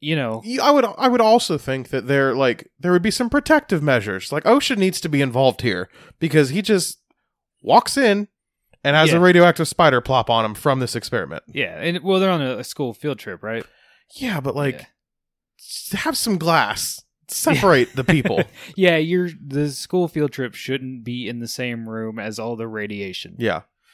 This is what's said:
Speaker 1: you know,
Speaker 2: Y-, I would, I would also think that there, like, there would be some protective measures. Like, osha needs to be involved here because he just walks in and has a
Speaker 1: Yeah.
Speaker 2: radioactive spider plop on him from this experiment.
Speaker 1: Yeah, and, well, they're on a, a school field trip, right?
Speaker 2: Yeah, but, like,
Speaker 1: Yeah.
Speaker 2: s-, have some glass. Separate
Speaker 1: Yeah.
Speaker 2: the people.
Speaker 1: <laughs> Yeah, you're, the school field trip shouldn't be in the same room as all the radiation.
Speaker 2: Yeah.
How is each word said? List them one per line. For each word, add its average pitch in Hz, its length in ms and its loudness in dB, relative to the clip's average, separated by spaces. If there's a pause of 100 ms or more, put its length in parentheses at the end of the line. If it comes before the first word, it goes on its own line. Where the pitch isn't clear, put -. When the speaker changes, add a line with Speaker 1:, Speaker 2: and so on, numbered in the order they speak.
Speaker 1:
you 151 160 -4
know, 113 280 -4
Speaker 2:
Y-, 240 160 -6
I 285 120 6
would, 277 120 4
I 214 220 -2
would 247 140 2
also 220 380 4
think 131 320 -6
that 123 180 -4
there, 139 260 2
like, 131 340 0 (120)
there 175 100 0
would 180 120 4
be 202 100 0
some 240 180 -2
protective 285 520 2
measures. 107 500 -2
Like, 151 100 -4
osha 262 340 2
needs 190 260 0
to 175 60 -6
be 147 140 2
involved 131 400 2
here 92 260 -2 (300)
because 151 300 2
he 160 140 -4
just 190 360 0 (640)
walks - 340 2
in 208 300 2 (560)
and 143 140 2
has 156 140 6
a 165 60 4
Speaker 1:
Yeah. 170 60 4
Speaker 2:
radioactive 175 460 6
spider 139 320 4
plop 123 280 0
on 113 160 2
him 107 100 -4
from 131 260 0
this 120 160 -4
experiment. 82 500 -8
Speaker 1:
Yeah, 95 340 -8
and, 170 220 -6
well, 190 160 0
they're 190 120 2
on 165 120 0
a, 127 160 -4
a 123 60 -10
school 127 300 -8
field 139 260 -8
trip, 95 240 -14
right? 113 200 -8 (520)
Speaker 2:
Yeah, 208 240 -6
but, 135 160 -6
like, 143 240 -2
Speaker 1:
Yeah. - 60 -20 (720)
Speaker 2:
s-, - 320 -16 (100)
have 302 160 -4
some 202 200 -2
glass. 156 680 -2 (240)
Separate 143 600 2
Speaker 1:
Yeah. - 60 -14
Speaker 2:
the 131 100 -4
people. 156 380 -2 (180)
Speaker 1:
<laughs> - 160 -18
Yeah, 180 200 4
you're, 175 340 0 (140)
the 143 260 -2
school 175 380 -2
field 147 240 -2
trip 127 220 -6
shouldn't 131 500 -8
be 120 240 -8
in 120 120 -8
the 117 80 -10
same 117 400 -8
room 110 320 -8
as 107 200 -8
all 113 160 -6
the 113 120 -8
radiation. 101 720 -10
Speaker 2:
Yeah. 104 240 -2 (320)